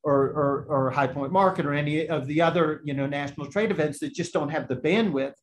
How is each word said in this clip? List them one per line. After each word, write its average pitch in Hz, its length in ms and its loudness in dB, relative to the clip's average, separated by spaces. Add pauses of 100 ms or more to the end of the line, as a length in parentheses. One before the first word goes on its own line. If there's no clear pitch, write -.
or, 143 100 2
or, 139 540 2
or 135 220 2
High 135 180 0
Point 139 240 -6
Market 185 340 4
or 143 80 0
any 151 340 -2
of 151 180 -2
the 147 140 0
other, 165 440 2
you 143 100 -4
know, 135 120 -2
national 143 400 -6
trade 208 240 0
events 160 300 0
that 139 140 -6
just 170 180 -6
don't 151 160 0
have 151 200 -4
the 127 80 -2
bandwidth. 151 680 0